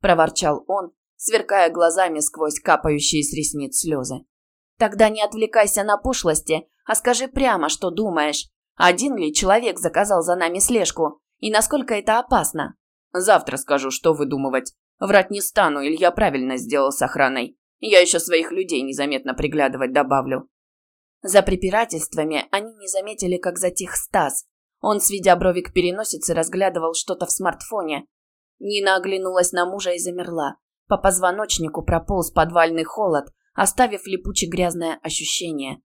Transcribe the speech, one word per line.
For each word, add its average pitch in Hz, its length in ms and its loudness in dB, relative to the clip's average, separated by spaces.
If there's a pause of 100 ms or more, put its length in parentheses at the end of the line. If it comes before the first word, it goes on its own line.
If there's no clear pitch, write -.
проворчал 165 640 2
он, 185 240 -4 (240)
сверкая 202 560 2
глазами 165 480 2
сквозь 151 400 -4
капающие 151 640 0
с 143 100 -6
ресниц 147 460 -4
слезы. 131 460 -6 (520)
«Тогда 214 320 4
не 214 140 -2
отвлекайся 214 600 0
на 208 140 2
пошлости, 160 720 -2 (180)
а 220 100 -2
скажи 247 320 0
прямо, 240 420 0
что - 200 -4
думаешь. 165 600 -2 (260)
Один 180 400 2
ли 160 180 -2
человек 190 460 2
заказал 190 420 2
за 175 140 2
нами 175 240 0
слежку? 196 600 0 (180)
И 214 120 -4
насколько 240 420 0
это 214 260 0
опасно?» 170 560 -2 (380)
«Завтра 180 440 2
скажу, 135 340 0
что 165 220 2
выдумывать. 135 600 -2 (260)
Врать 196 320 4
не 202 100 -6
стану, 156 400 0
Илья 160 300 2
правильно 139 460 0
сделал 135 340 0
с - 100 -4
охраной. 131 560 0 (220)
Я 202 220 6
еще 175 180 4
своих 165 320 0
людей 170 300 -2
незаметно 135 520 -4
приглядывать 135 600 -2
добавлю». 135 560 0 (720)
За 196 200 6
препирательствами 185 1080 -2
они 214 240 -4
не 202 140 -16
заметили, 190 480 -4
как 175 200 -4
затих 180 380 -4
Стас. - 500 -2 (360)
Он, 208 180 0
сведя 190 380 4
брови 180 240 2
к 175 100 -12
переносице, 180 600 -2
разглядывал 165 600 -2
что-то 175 320 -4
в - 60 -6
смартфоне. 170 760 -4 (540)
Нина 196 360 0
оглянулась 185 560 0
на 180 140 0
мужа 185 260 -6
и 175 80 -4
замерла. 170 580 -6 (300)
По 120 100 2
позвоночнику 185 840 0
прополз 170 480 -2
подвальный 165 520 2
холод, 160 420 -2 (280)
оставив 208 520 0
липуче 190 420 -4
грязное 175 560 -2
ощущение. 151 800 -6